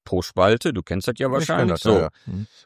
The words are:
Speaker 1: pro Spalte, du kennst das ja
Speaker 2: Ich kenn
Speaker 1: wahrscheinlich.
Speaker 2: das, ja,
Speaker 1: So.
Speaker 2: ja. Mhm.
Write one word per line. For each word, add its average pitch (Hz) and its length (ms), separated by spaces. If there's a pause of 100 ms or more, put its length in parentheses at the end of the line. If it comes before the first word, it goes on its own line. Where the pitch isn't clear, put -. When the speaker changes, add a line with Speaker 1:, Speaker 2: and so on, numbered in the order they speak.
Speaker 1:
pro 90 160
Spalte, 107 540
du 92 80
kennst 92 260
das 123 80
ja 135 100
Speaker 2:
Ich 131 40
kenn - 20
Speaker 1:
wahrscheinlich. 139 480
Speaker 2:
das, - 40
ja, 110 60
Speaker 1:
So. 104 100
Speaker 2:
ja. 80 80 (180)
Mhm. 101 200 (200)